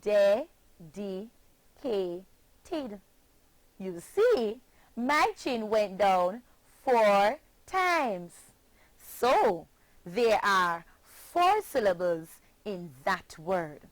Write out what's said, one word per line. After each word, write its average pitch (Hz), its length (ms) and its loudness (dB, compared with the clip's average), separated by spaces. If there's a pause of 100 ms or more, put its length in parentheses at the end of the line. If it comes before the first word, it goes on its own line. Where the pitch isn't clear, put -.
Dedicated. 208 460 2 (3250)
You 185 220 -10
see, 262 580 0 (380)
my 294 400 0
chin 226 320 -6
went 208 300 -2
down 190 440 2 (420)
four 214 540 4 (280)
times. 285 640 -2 (680)
So, 254 640 0 (380)
there 214 380 2
are 175 420 0 (200)
four 370 580 0
syllables 175 680 -2 (360)
in 180 260 -10 (140)
that 185 340 -6
word. 160 540 -4